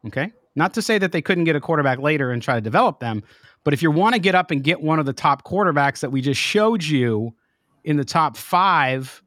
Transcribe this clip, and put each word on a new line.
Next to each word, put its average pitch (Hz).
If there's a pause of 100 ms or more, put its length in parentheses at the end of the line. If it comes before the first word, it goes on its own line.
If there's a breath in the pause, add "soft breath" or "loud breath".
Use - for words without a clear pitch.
okay? 143 (220)
Not 165
to 220
say 214
that 185
they 165
couldn't 180
get 160
a 143
quarterback 139
later 139
and 120
try 131
to 113
develop 170
them, 113 (420 soft breath)
but 143
if 135
you 160
wanna 208
get 185
up 180
and 139
get 165
one 156
of 151
the 135
top 139
quarterbacks 147
that 135
we 135
just 135
showed 214
you 120 (500)
in 151
the 135
top 151
five 147